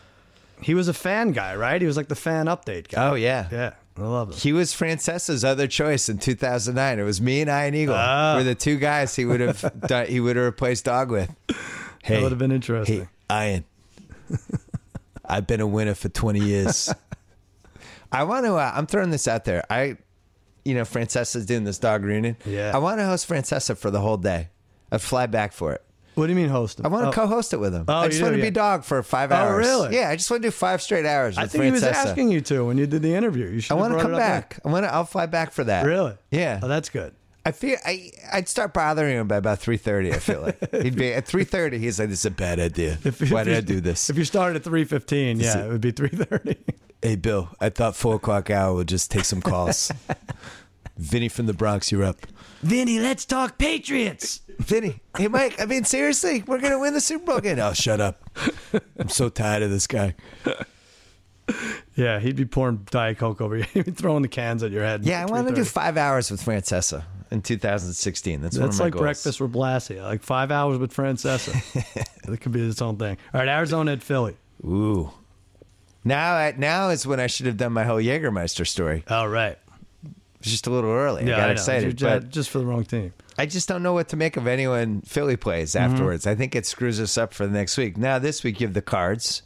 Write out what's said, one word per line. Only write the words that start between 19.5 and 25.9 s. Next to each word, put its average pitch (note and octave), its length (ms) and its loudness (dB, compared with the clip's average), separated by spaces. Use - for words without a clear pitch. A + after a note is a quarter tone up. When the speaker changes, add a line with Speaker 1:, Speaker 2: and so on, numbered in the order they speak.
Speaker 2:
I, B2+ 260 0
you C3+ 120 0
know, A#2 100 0
Francesa's A#2 600 -2
doing A#2 160 0
this G2+ 160 -4
dog G#2+ 240 2
reunion. G#2+ 420 0
Speaker 1:
Yeah. G2+ 300 -4
Speaker 2:
I - 20 2
want F#3+ 220 0
to G3+ 60 0
host F#3 220 0
Francesa C#3+ 480 -2
for - 140 -4
the G2+ 100 0
whole G#2+ 180 2
day. F2 320 -2
I'd A#2 100 0
fly B2+ 240 0
back G#2+ 260 0
for D#2 220 -4
it. - 80 -8